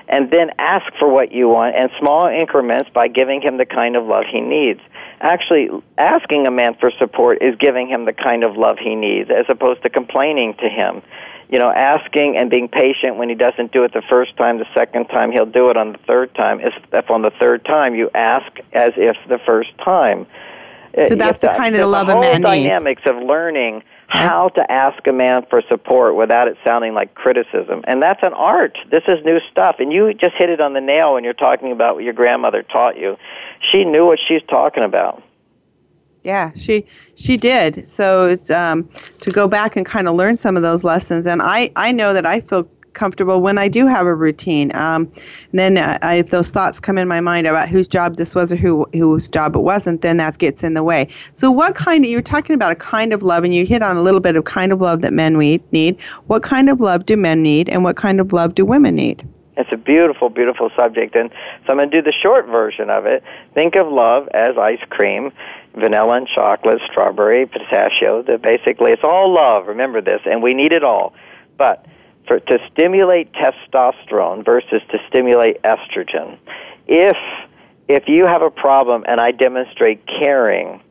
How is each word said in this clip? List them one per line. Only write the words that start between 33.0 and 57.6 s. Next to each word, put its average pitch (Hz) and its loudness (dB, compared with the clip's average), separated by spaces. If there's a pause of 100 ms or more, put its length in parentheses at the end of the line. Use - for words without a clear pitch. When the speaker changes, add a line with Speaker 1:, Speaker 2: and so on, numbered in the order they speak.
Speaker 1:
She 190 2
knew 165 4
what 165 4
she's 160 0
talking 139 0
about. 95 -2 (1000)
Speaker 2:
Yeah, 185 -4
she, 214 -4 (280)
she - -2
did. 214 0
So 190 2
it's, 180 -2
um, 165 -2 (320)
to - -6
go 202 0
back 214 -2
and 233 -4
kinda 185 -2
learn 190 0
some 196 -2
of 170 0
those 170 -2
lessons. 170 -2
And 175 -2
I, 214 -2
I 226 -2
know 214 0
that 185 -2
I 190 -2
feel 180 -4 (240)
comfortable 190 -2
when 196 0
I 202 0
do 240 2
have 220 2
a 170 0
routine. 156 -2
Um, 160 -2 (420)
and 185 -2
then, 190 2
uh, 156 -2
I, 175 0
those 175 -2
thoughts 185 -4
come 190 -4
in 185 -2
my 170 -2
mind 170 -2
about 156 0
whose 185 0
job 175 -2
this - -6
was 175 -2
or 175 -2
who, 170 0
whose 160 0
job 156 -2
it - 0
wasn't, 180 -2
then 170 0
that 156 -2
gets 147 -2
in 160 -4
the 160 -2
way. 160 0 (240)
So - 2
what 320 2
kind 320 2
of, 233 0
you 233 -2
were 240 -4
talking 294 -2
about 202 0
a 170 -2
kind 220 -2
of 208 -2
love, 175 0
and 180 0
you 175 2
hit 226 0
on 190 -2
a 170 0
little 190 4
bit 180 0
of 160 0
kind 190 -2
of 190 0
love 170 0
that - -2
men 160 2
we 151 2 (100)
need. 160 0 (300)
What 220 0
kind 269 2
of 269 2
love 185 0
do 220 2
men 165 2
need, 156 2